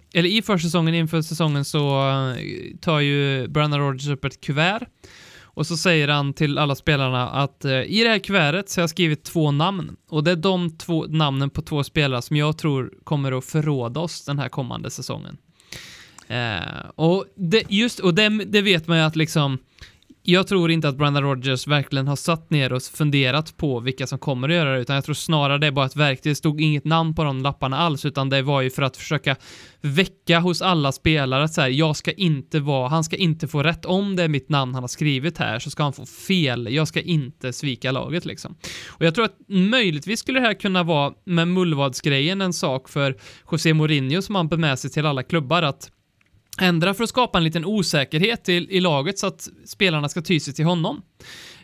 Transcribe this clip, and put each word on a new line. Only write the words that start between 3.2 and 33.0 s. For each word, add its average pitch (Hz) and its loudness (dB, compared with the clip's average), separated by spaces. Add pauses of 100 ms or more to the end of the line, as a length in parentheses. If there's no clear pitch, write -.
Brendan 147 0
Rodgers 139 -2
upp 139 -2
ett - -8
kuvert. 165 2 (760)
Och 147 -2
så 170 -2
säger 160 4
han 143 2
till 143 0
alla 143 0
spelarna 131 0
att, 139 -4
eh, 139 0 (100)
i 220 2
det 233 4
här 214 2
kuvertet 185 0
så - -4
har 170 2
jag 160 0
skrivit 160 0
två 151 2
namn. 165 -2 (140)
Och 156 0
det 175 4
är 185 4
de 175 0
två 165 -2
namnen 139 0
på 151 -6
två 147 -2
spelare 131 -2
som 151 -4
jag 151 2
tror 135 -2 (120)
kommer 139 -2
att 127 -8
förråda 143 -2
oss - -8
den 143 -4
här 123 -4
kommande 127 -8
säsongen. - -10 (880)
Eh, 113 -4 (360)
och 170 2 (100)
det, 196 2
just, 214 2
och 180 4
det, 214 4 (160)
det 208 2
vet 175 2
man 170 4
ju 160 4
att 156 2
liksom, 151 2 (680)
jag 185 4
tror 175 2
inte 160 2
att 131 -2
Brendan 143 2
Rodgers 131 -2
verkligen 139 0
har 143 0
satt 160 -2
ner 135 2
och 127 -2
funderat 139 0
på 135 -2
vilka 127 -4
som 135 -6
kommer 135 -2
att 175 4
göra 147 2
det, 131 0
utan 139 -2
jag 139 0
tror 147 -2
snarare 143 0
det 151 2
är 143 0
bara 135 0
ett 131 -6
verktyg. 147 0
Det 143 2
stod 151 0
inget 151 2
namn 160 2
på 165 0
de 131 -2
lapparna 135 -2
alls, 156 0
utan 135 -2
det 135 2
var 139 0
ju 131 0
för 147 -4
att 135 -2
försöka 143 -2 (460)
väcka 170 0
hos 175 0
alla 160 2
spelare 143 0
att 156 -2
så 170 0
här, 131 2
jag 151 2
ska - -6
inte 156 0
vara, 135 0
han 160 0